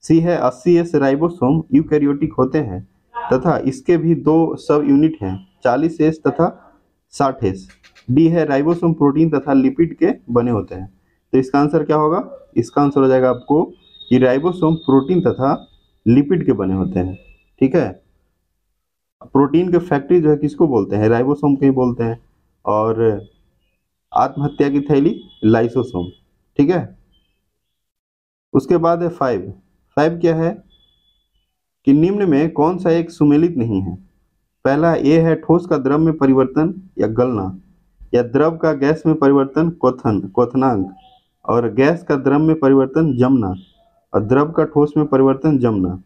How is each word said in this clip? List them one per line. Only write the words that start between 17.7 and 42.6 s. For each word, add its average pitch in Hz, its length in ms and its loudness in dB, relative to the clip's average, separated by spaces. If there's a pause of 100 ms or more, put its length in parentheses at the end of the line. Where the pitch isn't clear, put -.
है। 117 280 -4 (1200)
प्रोटीन 151 480 0
के 170 60 2
फैक्ट्री 175 440 0
जो 151 80 2
है 147 80 4
किसको 147 300 0
बोलते 101 280 0
हैं? 107 140 2
राइबोसोम 139 460 0
को 139 100 -2
ही 135 60 6
बोलते 123 320 -2
हैं। 113 200 -6 (420)
और 110 560 0 (920)
आत्महत्या 143 560 -2
की 139 120 0
थैली 151 400 0 (220)
लाइसोसोम, 113 680 -2 (480)
ठीक 143 120 2
है। 165 280 -4 (1600)
उसके - 240 0
बाद 170 260 0
है 170 60 -2
फ़ाइव। 117 440 -4 (420)
फ़ाइव 165 240 0
क्या 165 160 0
है 165 280 -4 (1200)
कि 139 80 4
निम्न 185 360 2
में 156 220 2
कौन 165 260 0
सा 175 140 -2
एक 165 200 -2
सुमेलित 151 460 2
नहीं 113 240 -2
है? 87 140 -8 (720)
पहला 156 300 2
ए 156 240 2
है, 160 160 2
ठोस 170 300 0
का 156 120 -2
द्रव 135 200 0
में 160 200 0
परिवर्तन 135 800 0
या 107 100 0
गलना, 110 520 -4 (540)
या - 80 2
द्रव 147 360 0
का 160 160 0
गैस 143 320 -2
में 156 100 2
परिवर्तन 139 540 2
क्वथन, 110 640 -2
क्वथनांक, 120 600 -2 (500)
और 117 280 -2
गैस 147 300 0
का 151 120 -2
द्रव 135 240 0
में 160 200 0
परिवर्तन 135 580 2